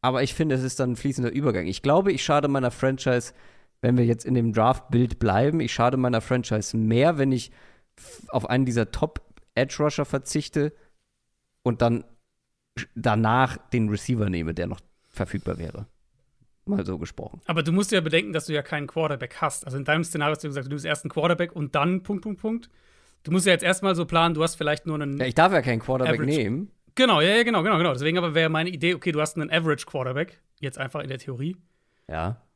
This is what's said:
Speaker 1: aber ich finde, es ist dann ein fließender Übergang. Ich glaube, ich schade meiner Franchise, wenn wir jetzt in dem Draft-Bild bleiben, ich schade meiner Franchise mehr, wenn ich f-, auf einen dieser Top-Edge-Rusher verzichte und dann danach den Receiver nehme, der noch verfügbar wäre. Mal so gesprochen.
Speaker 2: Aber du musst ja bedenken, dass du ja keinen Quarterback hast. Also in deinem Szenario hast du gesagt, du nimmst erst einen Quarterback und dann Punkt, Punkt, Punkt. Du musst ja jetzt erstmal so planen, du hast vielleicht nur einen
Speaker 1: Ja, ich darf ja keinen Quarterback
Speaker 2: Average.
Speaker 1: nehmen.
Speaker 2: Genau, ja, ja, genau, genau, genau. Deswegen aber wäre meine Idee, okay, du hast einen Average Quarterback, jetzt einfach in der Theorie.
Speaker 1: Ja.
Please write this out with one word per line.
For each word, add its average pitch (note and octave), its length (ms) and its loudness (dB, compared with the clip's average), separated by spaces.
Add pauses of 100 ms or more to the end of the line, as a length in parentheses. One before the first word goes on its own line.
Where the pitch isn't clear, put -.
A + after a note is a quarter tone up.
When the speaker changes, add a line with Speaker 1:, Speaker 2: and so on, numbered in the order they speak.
Speaker 1:
aber B2+ 200 2
ich C3+ 120 0
finde, D#3 220 0
es B2+ 80 0
ist C3 160 -6
dann B2 120 0
ein A#2 40 -2
fließender B2+ 360 -2
Übergang. A2+ 340 0
Ich F#2 160 -6
glaube, F#3+ 300 4
ich C3+ 120 -2
schade D3 260 2
meiner C3 220 0
Franchise, C3 600 0 (480)
wenn B2 160 4
wir A#2+ 80 6
jetzt A#2 200 2
in B2 80 0
dem A#2 180 2
Draft-Bild A#2+ 680 2
bleiben, A#2+ 440 2
ich A#2 120 -4
schade B2 220 2
meiner B2 240 2
Franchise A2+ 560 -2
mehr, A#2 420 4
wenn C3+ 140 2
ich B2 200 -4 (460)
f-, - 300 -20
auf - 220 -2
einen C3 160 4
dieser A#2 260 0
Top-Edge-Rusher - 1120 -2
verzichte D3 680 -2 (880)
und A#2+ 180 0
dann A#2 220 2 (920)
danach A2+ 640 2 (120)
den A2 200 0
Receiver G#2 400 -2
nehme, E2 240 -2
der F2 140 -4
noch G#2 140 -10 (280)
verfügbar F2+ 480 -6
wäre. E2 300 -10 (760)
Mal F#3+ 200 -2
so F2+ 120 -4
gesprochen. - 480 -12
Speaker 2:
Aber D#3+ 160 -12
du D#3 100 -4
musst G3 200 0
ja F#3+ 100 2
bedenken, D#3+ 320 -2
dass D#3 140 -4
du D#3 60 -4
ja C#3+ 100 -2
keinen C#3+ 240 -6
Quarterback D3 520 -4
hast. - 260 -4
Also C3+ 120 -8
in C#3 80 -6
deinem D#3 180 2
Szenario D3+ 280 -2
hast D3 120 -6
du D#3+ 40 -8
gesagt, C#3 180 -8
du C3+ 40 -12
nimmst C#3+ 160 -8
erst D3+ 180 -4
einen D#3+ 80 -8
Quarterback E3+ 400 0
und D3+ 240 -6
dann E3+ 260 2
Punkt, F#3+ 220 -6
Punkt, G#3 180 -8
Punkt. A3+ 280 -6 (540)
Du D3+ 80 -4
musst F3 140 2
ja G3 60 6
jetzt E3+ 120 2
erstmal F#3+ 300 0
so E3 120 0
planen, E3 280 2
du D3+ 80 0
hast D#3+ 140 0
vielleicht D3+ 320 -2
nur D#3 120 -4
einen C#3+ 200 -4
Speaker 1:
Ja, C3 80 0
ich A#2+ 80 -2
darf F3 180 6
ja D#3 80 4
keinen A#2 180 0
Quarterback C3 400 0
Speaker 2:
Average. D3+ 180 0
Speaker 1:
nehmen. C3+ 340 -2 (240)
Speaker 2:
Genau, A3 260 4
ja, F#3+ 140 4
ja, A#3 80 4
genau, A3 180 2
genau, F#3+ 160 2
genau. D#3+ 160 2
Deswegen D3+ 240 0
aber E3+ 160 0
wäre D#3+ 160 2
meine D#3+ 200 0
Idee, E3+ 260 -2
okay, E3+ 160 -4
du D3+ 100 0
hast D3+ 160 -4
einen D#3 140 -4
Average D#3+ 340 0
Quarterback, C3 560 -6 (180)
jetzt C3+ 200 -10
einfach C3+ 220 -6
in C#3+ 80 -8
der C3 100 -8
Theorie. C#3 360 -8 (540)
Speaker 1:
Ja. E2 320 -4 (140)